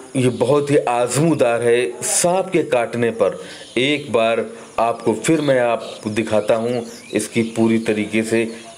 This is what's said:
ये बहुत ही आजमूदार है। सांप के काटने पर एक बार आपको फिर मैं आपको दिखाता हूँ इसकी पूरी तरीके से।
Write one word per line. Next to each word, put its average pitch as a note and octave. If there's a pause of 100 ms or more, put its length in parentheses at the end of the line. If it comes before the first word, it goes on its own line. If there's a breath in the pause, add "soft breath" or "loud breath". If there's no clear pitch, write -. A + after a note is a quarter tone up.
(180)
ये B2+
बहुत C#3+
ही C#3+
आजमूदार B2
है। A#2+
सांप F3+
के E3
काटने A#2+
पर F#2+ (400 loud breath)
एक C#3+
बार A2+ (340 loud breath)
आपको A#2
फिर D#3+
मैं C#3
आपको A2+
दिखाता A2
हूँ A#2 (300 loud breath)
इसकी G#2+ (140)
पूरी A2+
तरीके G#2+
से। A2+ (360 loud breath)